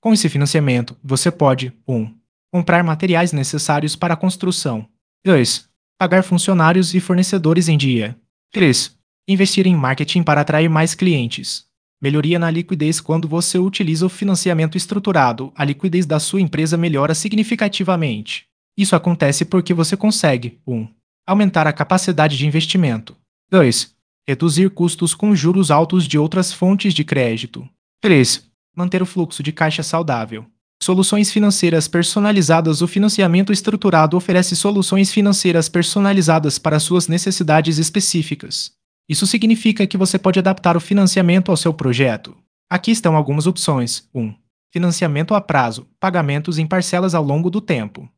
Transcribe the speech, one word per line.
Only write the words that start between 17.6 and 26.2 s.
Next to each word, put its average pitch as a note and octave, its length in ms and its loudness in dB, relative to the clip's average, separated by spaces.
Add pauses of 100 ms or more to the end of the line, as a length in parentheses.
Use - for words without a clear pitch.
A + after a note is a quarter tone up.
Isso F#3+ 200 2
acontece D#3+ 480 0
porque F3+ 280 0
você E3 220 0
consegue: C#3+ 720 -2
um, A#2 180 -6 (400)
aumentar F#3+ 400 2
a D3+ 80 2
capacidade D#3 640 0
de C#3 80 -2
investimento. D3+ 720 -2 (340)
Dois, D3 460 2 (320)
reduzir D#3+ 440 0
custos F3 440 -2
com G#3 180 0
juros E3+ 380 2
altos D#3+ 340 2
de D3 140 0
outras F3 320 0